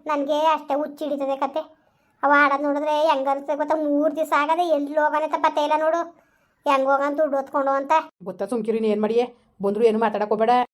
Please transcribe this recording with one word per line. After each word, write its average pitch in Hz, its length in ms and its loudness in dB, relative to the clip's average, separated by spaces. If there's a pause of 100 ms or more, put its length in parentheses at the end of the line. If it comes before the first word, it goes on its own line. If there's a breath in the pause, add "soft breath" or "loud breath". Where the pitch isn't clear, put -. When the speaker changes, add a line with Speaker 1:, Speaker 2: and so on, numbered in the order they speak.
Speaker 1:
ನನ್ಗೆ 294 340 -2
ಅಷ್ಟೇ 302 340 0
ಹುಚ್ಚು 294 300 -6
ಹಿಡಿತದೆ 277 320 -4
ಕತೆ. 277 240 -4 (640)
ಅವ 285 140 2
ಆಡೋದ್ 285 260 4
ನೋಡಿದ್ರೆ 302 440 0
ಹೆಂಗ್ 277 220 2
ಅನ್ಸುತ್ತೆ 285 280 -2
ಗೊತ್ತಾ? 302 200 0
ಮೂರ್ 302 400 0
ದಿವ್ಸ 311 200 -4
ಆಗದೆ 320 320 2
ಎಲ್ಲಿ 285 260 -2
ಹೋಗೋಣ 302 280 2
ಅಂತ 302 160 -2
ಪತ್ತೆ 302 240 0
ಇಲ್ಲ 302 160 0
ನೋಡು. 320 240 0 (680 soft breath)
ಹೆಂಗ್ 269 200 2
ಹೋಗೋಣ 277 300 2
ದುಡ್ಡು 285 180 0
ಹೊತ್ಕೊಂಡು 269 340 -2
ಅಂತ. 277 220 -2 (320)
Speaker 2:
ಗೊತ್ತಾ 190 220 -8
ಸುಮ್ಕಿರು, 226 320 -2
ನೀನ್ 220 140 0
ಏನ್ 208 80 -2
ಮಾಡಿಯೇ? 233 360 0 (260 soft breath)
ಬಂದ್ರು 202 220 2
ಏನು 220 140 4
ಮಾತಾಡಕ್ 208 300 -2
ಹೋಗ್ಬೇಡ. 220 220 2 (240)